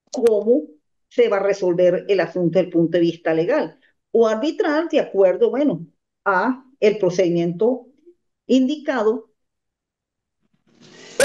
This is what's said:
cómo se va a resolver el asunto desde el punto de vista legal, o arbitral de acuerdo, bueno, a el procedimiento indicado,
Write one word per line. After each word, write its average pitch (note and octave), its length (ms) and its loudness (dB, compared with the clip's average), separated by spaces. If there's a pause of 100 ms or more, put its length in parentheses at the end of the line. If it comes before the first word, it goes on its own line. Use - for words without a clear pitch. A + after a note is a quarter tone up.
(120)
cómo A#3 520 2 (440)
se A#3+ 220 0
va G3 80 0
a F#3+ 60 -2
resolver F3+ 680 0
el G3 100 2
asunto E3+ 380 -2
desde F3+ 80 2
el F3 80 -10
punto E3 240 0
de F3 40 2
vista E3 320 -2
legal, F3 460 -2 (320)
o A3+ 160 4
arbitral D4+ 640 -2
de D4 100 0
acuerdo, F#3+ 520 2
bueno, A3+ 340 -2 (400)
a G3+ 400 -2 (140)
el G#3 180 2
procedimiento F3 880 -2 (600)
indicado, C4 840 -2 (1900)